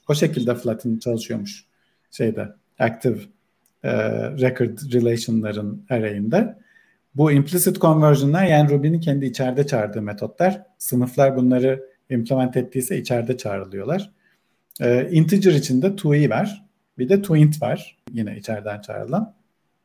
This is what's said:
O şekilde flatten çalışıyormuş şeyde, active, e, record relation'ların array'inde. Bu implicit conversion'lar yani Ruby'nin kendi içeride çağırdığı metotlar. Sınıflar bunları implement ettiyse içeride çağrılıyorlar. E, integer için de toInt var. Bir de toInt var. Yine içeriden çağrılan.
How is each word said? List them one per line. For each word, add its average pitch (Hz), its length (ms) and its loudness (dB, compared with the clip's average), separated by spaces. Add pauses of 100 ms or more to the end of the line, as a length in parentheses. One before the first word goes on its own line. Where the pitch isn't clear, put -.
O 147 60 2
şekilde 135 400 0
flatten 113 440 -4
çalışıyormuş 110 680 -8 (460)
şeyde, 107 380 -4 (300)
active, 113 400 -2 (640)
e, 131 100 -4 (480)
record 127 520 -2
relation'ların 113 960 -2
array'inde. 110 680 -2 (560)
Bu 147 180 4
implicit 165 480 2
conversion'lar 151 640 4
yani 151 260 6
Ruby'nin 147 300 2
kendi 139 260 -2
içeride 127 400 -2
çağırdığı 107 360 -2
metotlar. 123 600 -2 (160)
Sınıflar 127 580 0
bunları 127 520 2 (220)
implement 127 460 0
ettiyse 131 420 -4
içeride 120 380 -2
çağrılıyorlar. 101 760 -6 (680)
E, 123 300 0
integer 175 420 4
için 135 300 2
de 196 140 0
toInt 147 340 2
var. 151 340 -4 (340)
Bir 127 100 -4
de 196 140 4
toInt 151 400 4
var. 131 360 -6 (140)
Yine 110 240 -6
içeriden 104 440 -8
çağrılan. 113 540 -6 (500)